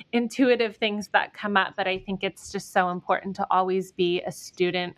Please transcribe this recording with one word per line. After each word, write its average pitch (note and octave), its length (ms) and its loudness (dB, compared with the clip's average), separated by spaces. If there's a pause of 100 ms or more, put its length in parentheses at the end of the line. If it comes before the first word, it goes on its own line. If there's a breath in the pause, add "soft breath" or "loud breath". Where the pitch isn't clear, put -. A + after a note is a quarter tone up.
(140 loud breath)
intuitive A#3 640 2
things G#3 380 -2
that - 200 2
come G3+ 240 -2
up, F#3+ 180 0
but F#3+ 120 -2
I F#3 100 0
think F#3+ 260 -8
it's - 280 -6
just G3 200 -8
so F#3 180 2
important F#3 480 -2
to G3+ 120 -4
always F#3 420 2
be F3 300 0
a - 100 -6
student F3+ 680 -2